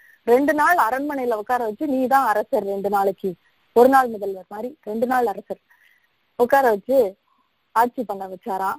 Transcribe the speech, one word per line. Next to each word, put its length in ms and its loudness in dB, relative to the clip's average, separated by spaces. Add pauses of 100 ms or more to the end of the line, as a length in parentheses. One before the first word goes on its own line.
(240)
ரெண்டு 300 4
நாள் 220 2
அரண்மனையில 560 -2
உட்கார 320 -2
வச்சு, 220 -6
"நீ 200 0
தான் 200 2
அரசர் 380 -2
ரெண்டு 260 -4
நாளைக்கு, 440 -2 (380)
ஒரு 160 6
நாள் 200 4
முதல்வர் 400 -8
மாதிரி 340 -12
ரெண்டு 240 -4
நாள் 200 0
அரசர்", 320 -8 (800)
உட்கார 320 2
வச்சு 460 0 (580)
ஆட்சி 320 0
பண்ண 240 -10
வச்சாராம். 500 -6